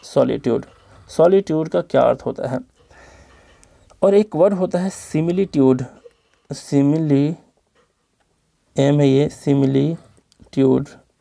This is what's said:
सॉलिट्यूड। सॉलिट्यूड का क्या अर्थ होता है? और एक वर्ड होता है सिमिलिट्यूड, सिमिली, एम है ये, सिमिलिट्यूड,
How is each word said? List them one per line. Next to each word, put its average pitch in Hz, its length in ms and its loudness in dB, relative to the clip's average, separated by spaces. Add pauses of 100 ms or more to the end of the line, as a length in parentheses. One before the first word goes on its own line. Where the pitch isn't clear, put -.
सॉलिट्यूड। 127 640 -2 (420)
सॉलिट्यूड 165 600 0
का 175 120 -4
क्या 131 220 -2
अर्थ 123 240 0
होता - 220 -8
है? 127 100 -6 (1400)
और 196 120 2
एक 214 220 0
वर्ड 196 180 4
होता 180 240 -4
है 185 120 -4
सिमिलिट्यूड, 156 920 0 (680)
सिमिली, 147 840 -2 (1400)
एम 143 240 2
है 143 80 4
ये, 135 200 2
सिमिलिट्यूड, 135 1600 -2 (320)